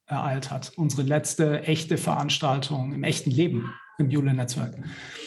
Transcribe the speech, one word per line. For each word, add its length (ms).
ereilt 460
hat. 260
Unsere 240
letzte 640
echte 340
Veranstaltung 960
im 120
echten 260
Leben 420
im 140
Jule-Netzwerk. 680